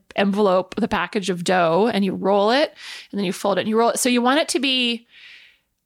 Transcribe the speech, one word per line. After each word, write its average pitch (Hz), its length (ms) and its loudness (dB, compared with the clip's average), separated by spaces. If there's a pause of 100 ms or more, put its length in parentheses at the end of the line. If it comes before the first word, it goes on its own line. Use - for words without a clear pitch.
(160)
envelope, 196 600 2
the 214 120 -2
package 185 420 -4
of 180 140 -4
dough, 180 500 2
and 202 100 0
you 190 100 0
roll 196 360 2
it, 277 240 0 (380)
and 202 80 -6
then 202 60 -2
you 185 80 -2
fold 196 240 -2
it, - 40 0
and 208 80 -4
you 220 80 0
roll 233 120 4
it. - 100 -2
So 254 100 0
you 240 120 2
want 262 180 2
it - 100 -2
to 302 100 -2
be 247 460 -2 (800)